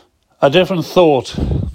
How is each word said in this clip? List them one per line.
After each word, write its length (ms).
a 100
different 340
thought 540